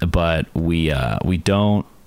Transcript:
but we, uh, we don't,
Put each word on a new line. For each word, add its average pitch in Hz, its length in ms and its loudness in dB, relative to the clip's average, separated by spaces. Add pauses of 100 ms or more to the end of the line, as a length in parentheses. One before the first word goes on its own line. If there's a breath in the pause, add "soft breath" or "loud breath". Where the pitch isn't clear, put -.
but 85 540 0
we, 82 360 0
uh, 64 340 -2
we 90 120 0
don't, 101 500 0 (200)